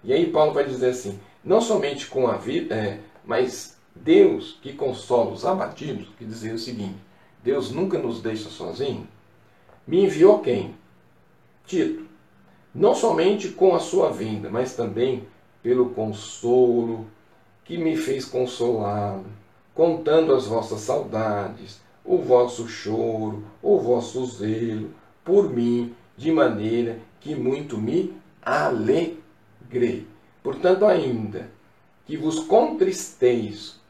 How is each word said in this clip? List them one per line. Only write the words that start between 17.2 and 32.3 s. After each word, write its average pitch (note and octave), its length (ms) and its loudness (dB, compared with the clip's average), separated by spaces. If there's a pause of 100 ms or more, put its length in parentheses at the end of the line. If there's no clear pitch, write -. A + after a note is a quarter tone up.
que E3+ 120 -8
me D#3+ 200 0
fez C3+ 280 -4
consolá-lo, G#2 1000 -2 (480)
contando D#3+ 600 4
as A#2+ 140 2
vossas A2 340 -4
saudades, - 1000 -4 (220)
o F#3 140 2
vosso A#2+ 500 2
choro, A2 760 -4 (180)
o G2+ 180 4
vosso A#2+ 460 0
zelo A2 680 -4 (320)
por F3 280 4
mim, A#2+ 420 0 (240)
de D#3 140 0
maneira A2+ 680 0 (200)
que D3 160 -8
muito C3 420 -4
me C#3+ 360 -2 (280)
alegrei. - 1700 -2 (340)
Portanto, F#3 440 2
ainda B2 640 0 (560)
que D#3 120 -8
vos D#3 220 -2